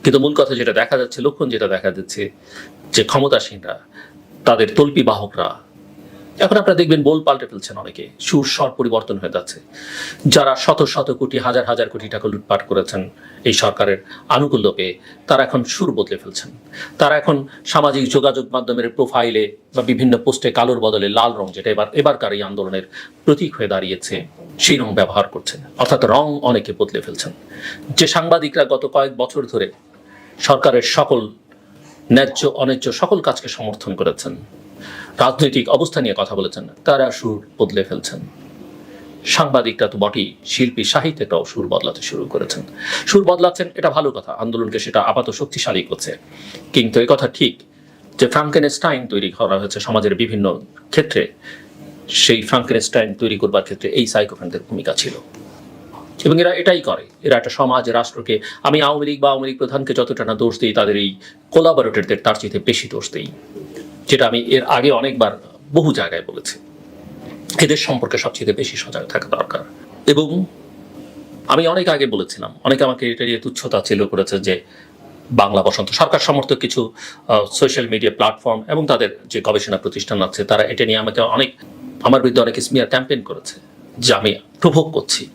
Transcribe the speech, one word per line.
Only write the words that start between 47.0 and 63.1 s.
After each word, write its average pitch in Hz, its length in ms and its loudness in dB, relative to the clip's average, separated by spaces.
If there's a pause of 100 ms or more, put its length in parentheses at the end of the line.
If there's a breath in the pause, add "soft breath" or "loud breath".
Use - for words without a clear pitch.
কথা 135 180 4
ঠিক 123 260 0 (680 soft breath)
যে 127 80 6
ফ্রাঙ্কেনস্টাইন 147 800 0
তৈরি 98 240 -4
করা 98 280 0
হয়েছে 101 200 -6
সমাজের 104 360 0
বিভিন্ন 107 300 -2 (480)
ক্ষেত্রে, 151 300 2 (1000 loud breath)
সেই 113 260 4
ফ্রাঙ্কেনস্টাইন 117 600 2 (120)
তৈরি 107 160 -2
করবার 98 260 0
ক্ষেত্রে 98 260 -8
এই 120 180 0
সাইকোফ্যানদের 101 640 -4
ভূমিকা 101 320 -6
ছিল। - 120 -4 (1120)
এবং 160 160 4
এরা 175 140 4
এটাই 180 280 2
করে। - 240 -6 (180)
এরা 139 140 4
একটা 120 120 -2
সমাজ, 127 400 0
রাষ্ট্রকে, 117 500 -2 (240 loud breath)
আমি 151 180 4
আওয়ামী 147 240 0
লীগ 143 140 -4
বা 139 100 4
আওয়ামী 135 180 0
লীগ 131 100 -8
প্রধানকে 135 360 -2
যতটা 120 320 -2
না 113 80 -2
দোষ 113 260 0
দিই, 113 140 0
তাদের 104 240 2
এই 101 180 -2 (360 loud breath)
কোলাবোরেটরদের 127 720 4
তার 110 120 2
চাইতে - 240 -6
বেশি - 280 -2
দোষ - 240 -10